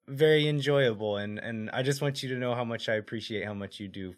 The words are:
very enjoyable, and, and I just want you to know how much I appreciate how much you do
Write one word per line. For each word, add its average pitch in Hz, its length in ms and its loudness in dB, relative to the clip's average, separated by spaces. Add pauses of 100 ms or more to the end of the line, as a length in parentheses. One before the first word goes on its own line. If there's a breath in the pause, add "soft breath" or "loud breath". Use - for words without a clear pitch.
very 151 400 6
enjoyable, 135 680 2
and, 104 220 -4
and 110 320 -6
I 131 120 -2
just 139 180 0
want 139 200 -2
you 131 80 -6
to 127 60 -2
know 123 180 -2
how 123 100 -2
much 117 240 -4
I 117 60 2
appreciate 107 520 -4
how 104 80 -6
much 98 260 -8
you 101 80 -8
do 92 300 -10